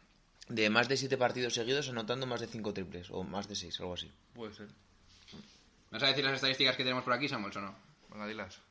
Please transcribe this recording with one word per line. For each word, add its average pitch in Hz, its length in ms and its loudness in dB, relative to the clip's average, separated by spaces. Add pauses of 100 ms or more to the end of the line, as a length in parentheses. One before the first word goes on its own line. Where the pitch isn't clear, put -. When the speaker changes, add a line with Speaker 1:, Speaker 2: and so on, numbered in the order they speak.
(480)
Speaker 1:
de 110 220 4
más 117 180 6
de 135 80 2
siete 127 200 0
partidos 120 380 2
seguidos 131 340 2
anotando 123 380 -2
más 120 140 -2
de 113 60 -4
cinco 107 260 -4
triples, 87 380 -6
o 92 140 -4
más 98 240 -4
de 104 80 -6
seis, 85 240 -8
algo 90 140 -4
así. 82 160 -8 (240)
Speaker 2:
Puede 110 200 -10
ser. 104 140 -14 (1200)
Speaker 3:
¿Vas 117 120 -6
a 139 40 6
decir 135 180 4
las 135 100 4
estadísticas 131 420 4
que 135 80 0
tenemos 127 200 0
por 127 80 2
aquí, 135 160 2
Samuels, 104 280 -4
o 101 40 -4
no? 98 140 -6 (360)
Speaker 2:
Venga, 104 160 -10
dilas. 104 340 -8 (100)